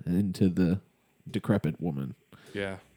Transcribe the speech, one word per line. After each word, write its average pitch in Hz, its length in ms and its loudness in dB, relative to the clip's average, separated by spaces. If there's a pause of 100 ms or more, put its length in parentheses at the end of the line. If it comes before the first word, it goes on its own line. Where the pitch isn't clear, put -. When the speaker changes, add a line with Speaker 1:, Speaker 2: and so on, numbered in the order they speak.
Speaker 1:
into 95 460 2
the 90 300 2 (500)
decrepit 104 500 -2
woman. 69 360 -6 (360)
Speaker 2:
Yeah. 98 240 -6 (200)